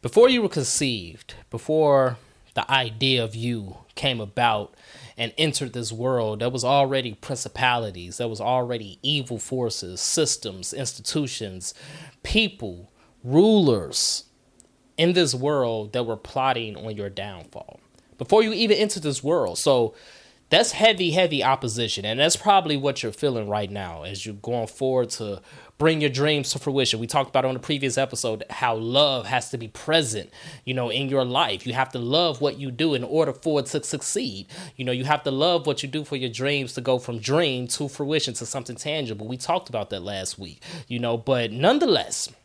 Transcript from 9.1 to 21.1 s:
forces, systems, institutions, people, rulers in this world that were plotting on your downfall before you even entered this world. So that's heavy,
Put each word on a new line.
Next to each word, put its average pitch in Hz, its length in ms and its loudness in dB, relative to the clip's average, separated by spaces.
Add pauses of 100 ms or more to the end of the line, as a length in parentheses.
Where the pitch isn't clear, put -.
forces, 107 640 -4
systems, 101 720 -2
institutions, 120 1000 -6 (480)
people, 101 720 -2 (320)
rulers 147 1040 4 (680)
in 170 180 4
this 160 200 4
world 123 600 0
that 123 120 0
were 113 100 -2
plotting 120 600 -2
on 110 180 -8
your 101 160 -6
downfall 98 680 -12 (380)
before 208 260 6
you 220 80 0
even 208 240 4
entered 196 260 0
this 143 220 -4
world. 135 340 0
So 123 380 4 (520)
that's 220 220 6
heavy, 190 400 4